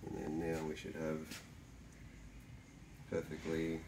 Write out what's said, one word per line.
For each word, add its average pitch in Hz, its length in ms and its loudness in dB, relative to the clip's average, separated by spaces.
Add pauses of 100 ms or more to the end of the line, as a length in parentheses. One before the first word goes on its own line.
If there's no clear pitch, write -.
And 80 160 0
then 82 300 4
now 80 160 4
we 76 80 0
should - 180 -4
have 78 240 4 (1900)
perfectly 80 760 4